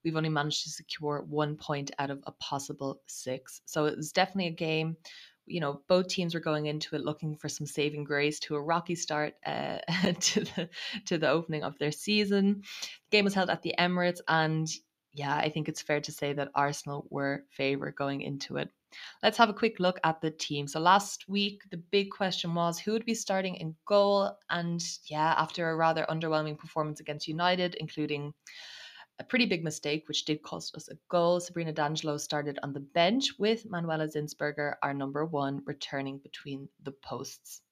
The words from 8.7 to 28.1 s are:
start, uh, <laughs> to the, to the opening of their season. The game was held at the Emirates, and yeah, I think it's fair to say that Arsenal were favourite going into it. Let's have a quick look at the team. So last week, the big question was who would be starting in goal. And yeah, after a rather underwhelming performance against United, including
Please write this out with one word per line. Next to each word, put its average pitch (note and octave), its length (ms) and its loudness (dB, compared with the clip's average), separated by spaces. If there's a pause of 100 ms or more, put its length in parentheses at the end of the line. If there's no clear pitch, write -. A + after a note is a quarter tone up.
start, D3+ 380 -2 (120)
uh, - 320 -2
<laughs> F3+ 420 0
to - 200 2
the, E3+ 280 -6 (360)
to F3 140 0
the D#3 100 4
opening D#3 340 2
of - 160 -6
their D3 140 0
season. G3+ 680 4 (480)
The G#3+ 60 6
game G#3 80 6
was G3 100 4
held F#3+ 140 4
at - 140 0
the F3 160 -2
Emirates, F3+ 480 4
and D#3+ 420 4 (440)
yeah, C#3+ 240 -2
I D3+ 120 2
think D3+ 200 -2
it's D#3 140 -8
fair D3 180 0
to D3 100 -10
say C#3+ 220 -4
that C#3 240 -2
Arsenal C#3+ 540 0
were C#3 400 -2
favourite C#3 440 -2
going C#3 280 -2
into C#3 340 -6
it. C#3+ 140 -4 (520)
Let's A3 160 4
have A#3 100 8
a G#3+ 60 -4
quick A3+ 240 0
look F3+ 240 2
at D#3+ 180 2
the D#3+ 120 0
team. C#3+ 340 -4
So D3 140 -4
last G3 480 6
week, G3+ 420 0
the F3+ 60 -8
big G3 340 2
question F#3 460 -2
was E3+ 240 2
who - 100 -2
would A3+ 160 0
be A3+ 80 0
starting F#3+ 400 0
in D#3+ 220 -6 (100)
goal. G3+ 500 6 (140)
And E3+ 320 0 (220)
yeah, D#3 340 2
after E3 320 0
a D#3+ 60 0
rather D#3+ 320 4
underwhelming D#3 500 0
performance D3+ 400 -4
against D3+ 300 -8
United, F3+ 480 2
including D3 580 -4 (840)